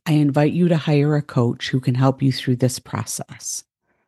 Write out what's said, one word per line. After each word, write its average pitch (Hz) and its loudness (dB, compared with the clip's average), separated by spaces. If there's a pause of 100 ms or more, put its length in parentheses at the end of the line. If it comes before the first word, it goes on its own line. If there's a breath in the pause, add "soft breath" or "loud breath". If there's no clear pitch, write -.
I 160 -2
invite 147 4
you 175 2
to 165 2
hire 147 2
a 147 0
coach - -2
who 135 0
can 127 -2
help 131 2
you 135 2
through 127 -2
this 127 -2
process. - -10 (440)